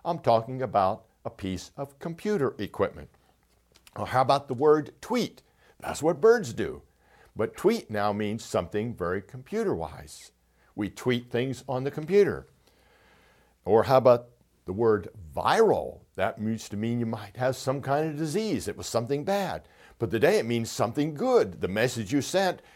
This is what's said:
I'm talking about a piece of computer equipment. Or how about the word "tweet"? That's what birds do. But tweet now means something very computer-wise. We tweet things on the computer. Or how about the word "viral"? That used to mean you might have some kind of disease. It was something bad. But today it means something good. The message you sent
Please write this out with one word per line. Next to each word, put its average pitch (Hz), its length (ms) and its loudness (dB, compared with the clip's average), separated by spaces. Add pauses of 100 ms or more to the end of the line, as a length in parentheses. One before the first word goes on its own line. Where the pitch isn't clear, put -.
I'm 170 160 -4
talking 127 420 2
about 98 440 2 (180)
a 117 60 -10
piece 92 480 -8
of 139 220 -12
computer 170 580 -2
equipment. 95 520 -4 (840)
Or 107 120 -6
how 123 140 2
about 139 260 2
the 135 60 -6
word 151 480 4
"tweet"? - 400 -4 (380)
That's - 240 -8
what 156 180 2
birds 214 320 6
do. 71 280 -4 (540)
But 113 200 -4
tweet 220 340 0
now 104 240 0
means 104 300 -4
something 107 500 -2
very 90 280 -4
computer-wise. 127 1120 -8 (440)
We 101 140 -4
tweet 123 400 -4
things 123 380 -4
on 127 160 -4
the 139 80 -6
computer. 156 560 2 (1160)
Or 107 180 6
how 131 140 4
about 120 320 6 (360)
the 92 80 -8
word 107 360 2 (260)
"viral"? 143 680 2 (140)
That 95 240 -2
used 110 320 -6
to 101 60 -6
mean 117 220 -2
you 117 60 -2
might 113 320 -10
have 127 180 0
some 135 260 -4
kind 143 280 0
of 147 80 -8
disease. 160 500 -2
It - 100 -8
was 98 100 -12
something 123 360 -2
bad. 185 440 -4 (300)
But 107 140 -4
today 139 260 4
it 139 80 0
means 117 260 -2
something 143 420 -2
good. 147 460 2
The 92 80 -2
message 110 460 -2
you 143 80 2
sent 180 400 0 (140)